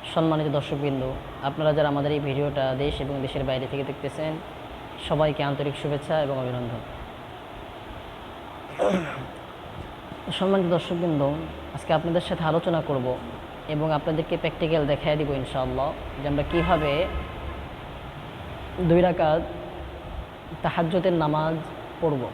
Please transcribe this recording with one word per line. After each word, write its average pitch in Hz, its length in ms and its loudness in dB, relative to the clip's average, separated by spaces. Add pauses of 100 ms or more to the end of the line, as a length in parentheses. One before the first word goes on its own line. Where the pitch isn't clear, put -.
(140)
সম্মানিত 156 420 4
দর্শকবৃন্দ, 139 460 0 (460)
আপনারা 156 280 4
যারা 151 160 6
আমাদের 143 240 2
এই 143 120 2
ভিডিওটা 139 360 2 (180)
দেশ 147 120 2 (100)
এবং 139 100 -2 (100)
দেশের 131 240 -2
বাইরে 131 240 0
থেকে 139 180 -2
দেখতেছেন, 156 420 -4 (760)
সবাইকে 151 420 4
আন্তরিক 143 320 0
শুভেচ্ছা 147 320 0 (100)
এবং 139 180 0
অভিনন্দন। 120 400 -4 (3500)
সম্মানিত 190 380 4
দর্শকবৃন্দ, 170 460 2 (540)
আজকে - 220 -8
আপনাদের 170 300 2
সাথে 175 220 0
আলোচনা 165 380 4
করব 131 180 2 (680)
এবং 151 120 2 (120)
আপনাদেরকে 160 440 0
প্র্যাকটিক্যাল 160 400 2 (100)
দেখায় 151 280 2
দিব 143 100 0 (120)
ইনশাআল্লাহ 131 460 0 (320)
যে 143 120 -4
আমরা 143 180 2
কীভাবে 165 420 4 (2000)
দুই 170 200 10
রাকাত 165 340 4 (1200)
তাহাজ্জুদের 175 500 2 (100)
নামাজ 156 300 2 (460)
পড়ব। 147 220 2 (120)